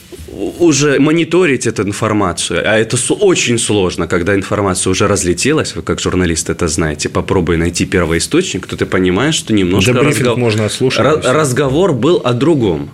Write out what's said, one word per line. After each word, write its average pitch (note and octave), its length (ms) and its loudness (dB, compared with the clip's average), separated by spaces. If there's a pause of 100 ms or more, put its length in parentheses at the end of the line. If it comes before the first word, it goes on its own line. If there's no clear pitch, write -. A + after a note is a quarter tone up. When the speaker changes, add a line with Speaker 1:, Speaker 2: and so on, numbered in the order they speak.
(320)
Speaker 1:
у-, - 320 -4
уже C#3+ 360 2
мониторить D#3+ 640 2
эту A2 160 -2
информацию, G2 840 -2
а G#2+ 140 2
это A2+ 180 0
с-, - 180 -2
очень E3+ 440 2
сложно, F2+ 480 0
когда F2+ 280 0
информация G2 560 0
уже G2+ 160 2
разлетелась, G2 680 0
вы - 60 -8
как F2 180 -4
журналист F2 500 0
это E2 180 -2
знаете, D2+ 400 -2
попробуй F2+ 480 0
найти E2+ 280 0
первоисточник, E2+ 800 0
то F2+ 100 -8
ты G2 100 -2
понимаешь, F#2+ 480 0
что - 180 -4
немножко G2 400 2
Speaker 2:
Да B2 80 2
брифинг C#3+ 180 2 (100)
Speaker 1:
разгов-, A#2 100 0
Speaker 2:
можно A2 260 0
отслушать, B2+ 400 0
Speaker 1:
ра-, D3 140 2
Speaker 2:
и - 20 -8
все. B2+ 120 0
Speaker 1:
разговор D3 600 2
был C#3 320 2
о B2 80 0
другом. A#2 600 0